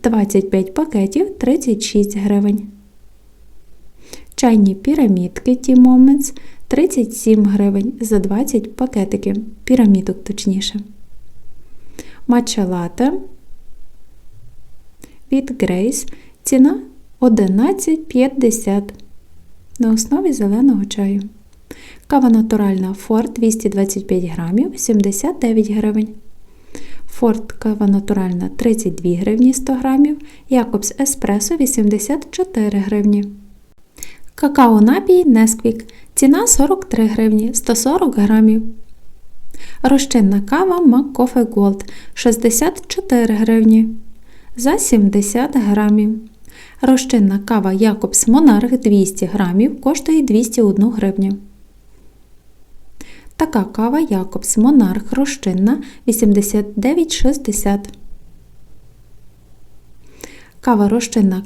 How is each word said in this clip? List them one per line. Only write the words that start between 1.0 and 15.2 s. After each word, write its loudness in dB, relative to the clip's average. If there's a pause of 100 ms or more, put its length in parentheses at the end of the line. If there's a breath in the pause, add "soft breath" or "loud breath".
тридцять -2
шість -2
гривень. 0 (1700 loud breath)
Чайні 2
пірамідки -2
Tea 2
Moments, 6 (320 loud breath)
тридцять -2
сім 4
гривень 0
за 0
двадцять -2
пакетиків, -4 (200)
пірамідок 2
точніше. -4 (1500 loud breath)
Матча 0
латте -2 (2250 soft breath)